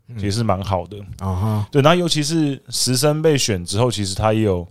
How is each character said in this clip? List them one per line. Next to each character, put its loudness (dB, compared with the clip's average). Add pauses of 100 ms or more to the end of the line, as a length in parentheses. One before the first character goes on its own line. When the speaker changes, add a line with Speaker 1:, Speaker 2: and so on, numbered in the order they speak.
(160)
Speaker 1:
其 -10
实 -2
是 0
蛮 0
好 -4
的。 -14
Speaker 2:
嗯。 -16 (120)
啊 -2
哈。 -2
Speaker 1:
对， 4
那 6
尤 0
其 0
是 -2
石 -2
森 2
被 4
选 0
之 -6
后， 4
其 -2
实 -4
他 2
也 2
有 0